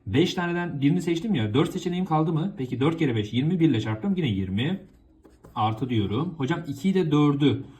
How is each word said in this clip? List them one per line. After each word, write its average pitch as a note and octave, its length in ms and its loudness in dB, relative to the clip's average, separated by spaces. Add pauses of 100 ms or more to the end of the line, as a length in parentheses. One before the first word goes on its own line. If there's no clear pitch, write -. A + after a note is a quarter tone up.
Beş C#3+ 260 2
taneden F3 480 -4
birini D#3+ 200 4
seçtim F3 340 0
ya. G#2+ 180 0
Dört C#3+ 180 2
seçeneğim F3+ 340 -4
kaldı D#3+ 280 0
mı? E3+ 240 -2
Peki B2 220 -4
dört D#3+ 180 2
kere C3 180 0
beş, G#2+ 180 -2
yirmi D#3+ 260 0
bir D#3+ 100 6
ile A2 120 2
çarptım. A2+ 340 -2
Yine E3+ 120 0
yirmi. G2+ 540 -2 (760)
Artı A2+ 340 -2
diyorum. A2 480 0
Hocam D3 300 -2
iki C#3+ 220 -2
ile F3 220 2
dördü C#3+ 520 4 (160)